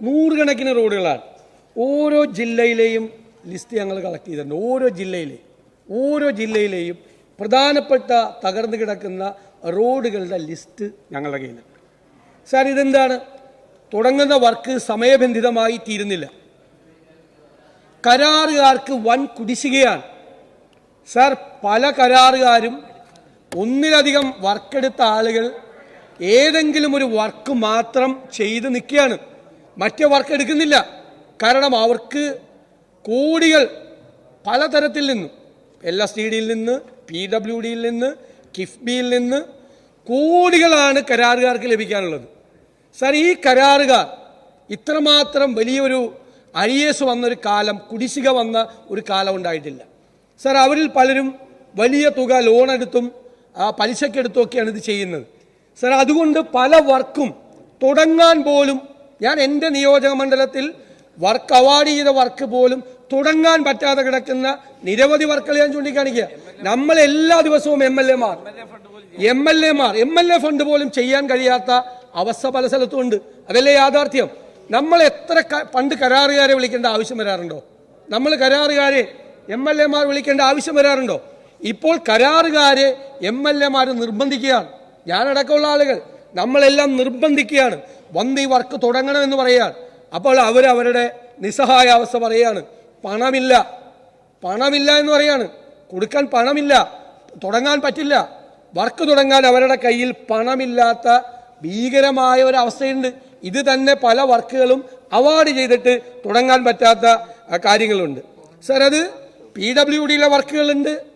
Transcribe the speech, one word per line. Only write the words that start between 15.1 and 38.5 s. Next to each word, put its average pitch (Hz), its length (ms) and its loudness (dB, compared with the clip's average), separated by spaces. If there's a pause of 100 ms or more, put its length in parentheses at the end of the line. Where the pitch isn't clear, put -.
തീരുന്നില്ല. 202 400 -8 (1800)
കരാറുകാർക്ക് 277 880 2 (120)
വൻ 240 140 2 (180)
കുടിശ്ശികയാണ്. 240 640 0 (1120)
സർ, 262 180 4 (320)
പല 214 180 0 (160)
കരാറുകാരും 254 800 4 (840)
ഒന്നിലധികം 285 640 0 (200)
വർക്കെടുത്ത 254 540 -4 (160)
ആളുകൾ 226 280 -2 (920)
ഏതെങ്കിലും 302 600 0
ഒരു 269 80 -2 (120)
വർക്ക് 214 340 -6 (140)
മാത്രം 233 440 -2 (280)
ചെയ്ത് 220 360 -4
നിൽക്കുകയാണ്, 262 420 -2 (640)
മറ്റേ 220 320 -2
വർക്ക് 277 220 0
എടുക്കുന്നില്ല. 294 400 0 (640)
കാരണം 262 300 2 (120)
അവർക്ക് 233 400 -2 (840)
കോടികൾ 311 540 2 (840)
പലതരത്തിൽ 294 600 -2
നിന്നും, 196 200 -6 (600)
എൽ 175 140 -6
എസ് 202 140 -10
ഡി 214 140 -6
ഡിയിൽ 220 220 -6
നിന്ന്, 226 200 -4 (340)
പി - 120 -12 (120)
ഡബ്ല്യു 220 320 -6
ഡിയിൽ 233 240 -8
നിന്ന്, 233 220 -4 (460)